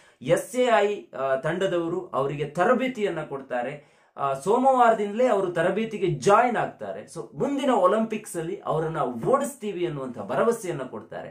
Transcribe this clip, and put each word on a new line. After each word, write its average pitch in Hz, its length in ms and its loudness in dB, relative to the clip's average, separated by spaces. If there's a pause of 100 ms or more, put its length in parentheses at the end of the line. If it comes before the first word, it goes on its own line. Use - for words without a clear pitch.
(220)
ಎಸ್ 160 340 2
ಎ 254 80 4
ಐ, 208 400 2 (120)
ಆ, 131 200 2
ತಂಡದವರು 170 680 -2
ಅವರಿಗೆ 143 380 -2
ತರಬೇತಿಯನ್ನ 202 760 0
ಕೊಡ್ತಾರೆ. 131 760 -8 (180)
ಆ, 139 160 -2
ಸೋಮವಾರದಿಂದಲೇ 233 960 4
ಅವರು 196 260 2
ತರಬೇತಿಗೆ 190 540 0
ಜಾಯಿನ್ 208 500 4
ಆಗ್ತಾರೆ. 107 480 -6
So - 340 -14
ಮುಂದಿನ 262 320 0
ಒಲಿಂಪಿಕ್ಸ್ 214 680 2
ಅಲ್ಲಿ 170 240 -6
ಅವರನ್ನ 156 400 -4
ಓಡಿಸ್ತೀವಿ 175 840 -2
ಅನ್ನುವಂಥ 131 320 -8
ಭರವಸೆಯನ್ನ 156 640 0
ಕೊಡ್ತಾರೆ. 98 480 -12